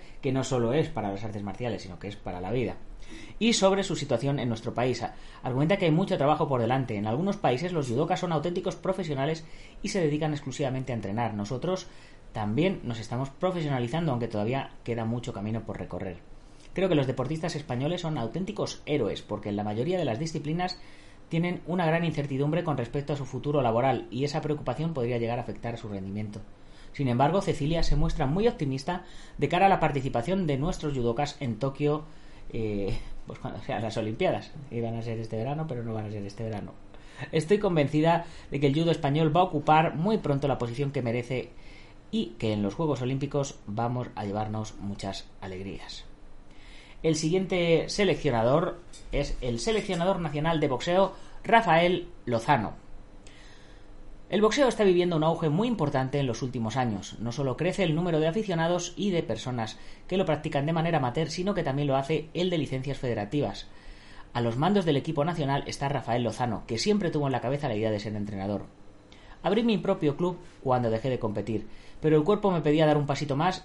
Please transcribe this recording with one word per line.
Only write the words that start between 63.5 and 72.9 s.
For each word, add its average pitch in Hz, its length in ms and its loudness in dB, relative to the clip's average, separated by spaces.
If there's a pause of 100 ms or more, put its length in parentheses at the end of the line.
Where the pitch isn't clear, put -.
A 120 80 0
los 117 160 0
mandos 185 260 4
del 151 140 4
equipo 143 260 0
nacional 147 440 0
está - 200 -4
Rafael 123 360 0
Lozano, 113 440 -2
que 113 100 -2
siempre 202 340 2
tuvo 143 160 0
en 135 40 0
la 123 80 0
cabeza 139 300 -2
la 110 60 -2
idea 110 160 0
de 104 100 0
ser 107 160 -6
entrenador. 101 480 -4 (760)
"Abrí 202 220 2
mi 226 140 4
propio 165 400 2
club 175 200 0 (240)
cuando 123 280 2
dejé 113 200 0
de 123 80 0
competir, 107 480 -2 (360)
pero 156 160 6
el 151 80 6
cuerpo 208 260 4
me 170 80 2
pedía 151 260 6
dar 151 120 6